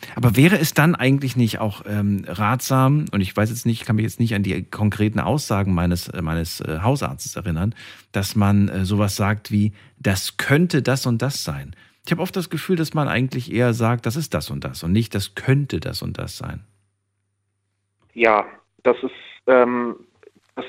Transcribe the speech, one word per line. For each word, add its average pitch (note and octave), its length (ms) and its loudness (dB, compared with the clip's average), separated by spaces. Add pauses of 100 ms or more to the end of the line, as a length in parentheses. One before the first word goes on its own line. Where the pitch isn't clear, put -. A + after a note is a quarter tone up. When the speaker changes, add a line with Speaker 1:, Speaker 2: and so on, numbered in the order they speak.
(160)
Speaker 1:
aber A#2 180 2
wäre E3+ 240 6
es D3+ 160 0
dann D#3+ 220 4
eigentlich C3+ 400 0
nicht A2+ 240 2
auch, G#2 260 -4
ähm, G2+ 400 0
ratsam, C3 880 2
und G#2 80 0
ich F#2+ 160 -2
weiß G#2+ 120 2
jetzt A#2 160 -6
nicht, A#2 220 -2
kann A2 80 0
mich A2 80 2
jetzt A2 160 -4
nicht A#2 160 2
an G2+ 80 0
die F#2 220 -2
konkreten G#2 560 0
Aussagen G2+ 520 0
meines, F2 360 0
äh, - 120 -10
meines, E2 420 -4
äh, D#2 200 -4
Hausarztes - 540 -4
erinnern, F#2+ 400 -4 (340)
dass G2 240 -4
man, G2+ 340 4
äh, F#2 160 -2
sowas G2+ 300 0
sagt G#2+ 380 -2
wie, G#2 200 2 (280)
„Das - 360 -2
könnte D#3 460 2
das C3 240 0
und A#2 160 0
das C3+ 220 -4
sein“? C#2+ 320 -10 (280)
Ich - 60 -4
hab E3+ 80 0
oft F#3 160 -4
das F3+ 160 -4
Gefühl, E3+ 240 -2
dass D#3+ 180 -2
man D3+ 140 0
eigentlich B2+ 460 -4
eher A#2+ 200 2
sagt, A#2 320 0
„Das A#2+ 120 -2
ist D#3 180 -6
das D2 160 -4
und C#2+ 140 -8
das“ C2+ 180 -10
und E2 80 -2
nicht, A2 240 2
„Das G2+ 220 -6
könnte C3+ 420 0
das - 240 -8
und F2 160 -8
das E2+ 180 -10
sein“. - 280 -10 (1500)
Speaker 2:
Ja, A2+ 320 6 (360)
das B2 220 4
ist, B2+ 80 -6 (340)
ähm, A#2+ 480 4 (640)
das - 120 -8